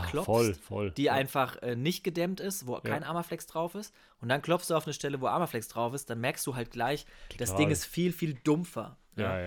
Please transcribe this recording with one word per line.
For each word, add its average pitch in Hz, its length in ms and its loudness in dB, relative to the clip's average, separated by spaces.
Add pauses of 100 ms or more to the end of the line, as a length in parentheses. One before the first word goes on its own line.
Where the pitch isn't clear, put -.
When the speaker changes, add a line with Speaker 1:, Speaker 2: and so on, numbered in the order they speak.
(100)
Speaker 1:
klopfst, - 160 -2
Speaker 2:
voll, 110 280 6
voll, 104 360 -4
Speaker 1:
die 139 140 0
Speaker 2:
ja. 139 80 6
Speaker 1:
einfach, 135 500 0
äh, 120 140 -2
nicht 147 260 0
gedämmt 175 380 -2
ist, 190 260 -6
wo 123 80 -2
Speaker 2:
Ja. - 60 -6
Speaker 1:
kein - 240 -2
Armaflex 165 420 -4
drauf 170 300 -4
ist. 208 180 -10 (260)
Und 117 100 -4
dann 139 120 4
klopfst 170 280 2
du 170 40 4
auf 156 120 2
eine 147 80 -4
Stelle, 143 260 -2
wo 127 80 2
Armaflex 135 400 0
drauf 117 260 0
ist, - 160 -8
dann 117 100 -4
merkst 131 240 0
du 131 120 -2
halt 120 160 -4
gleich, 123 340 0 (320)
das 117 120 0
Speaker 2:
Total. 120 120 4
Speaker 1:
Ding 156 80 6
ist 147 140 2
viel, 175 260 0
viel 160 240 -2
dumpfer, 151 600 0 (180)
Speaker 2:
Ja, 95 240 0
Speaker 1:
ja. 90 80 -4